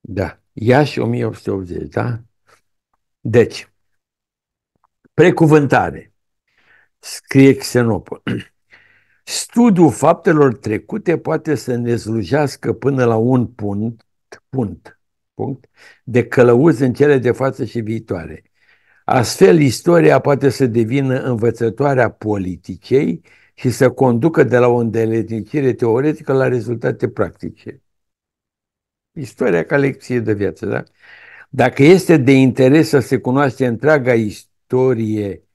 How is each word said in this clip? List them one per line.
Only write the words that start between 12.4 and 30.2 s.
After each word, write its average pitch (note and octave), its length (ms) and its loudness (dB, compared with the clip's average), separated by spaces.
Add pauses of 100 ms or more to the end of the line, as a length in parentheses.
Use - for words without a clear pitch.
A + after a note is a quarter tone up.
până C3 320 -2
la A#2 120 2
un A#2+ 300 0
punct, G#2 600 -8 (420)
punct, G#2 520 -10 (340)
punct, C3+ 340 -10 (360)
de A#2 220 0
călăuz B2 520 4
în B2+ 140 -2
cele C#3+ 260 2
de A#2+ 120 -2
față C3 340 -4
și A2+ 160 -8
viitoare. G2+ 640 -10 (640)
Astfel, E3 560 4
istoria D3+ 580 2
poate C3+ 300 0
să C3 180 0
devină B2+ 540 -2
învățătoarea A#2+ 920 -2
politicei G2+ 1080 -4 (340)
și - 160 -4
să B2 200 2
conducă C3 540 0
de B2 140 0
la B2 80 4
o B2 100 2
îndeletnicire A2+ 960 -4
teoretică C#3 600 -2
la C3 160 0
rezultate A#2+ 600 -6
practice. - 720 -10 (1300)
Istoria E3+ 520 -4
ca D3 120 -4
lecție B2+ 440 -4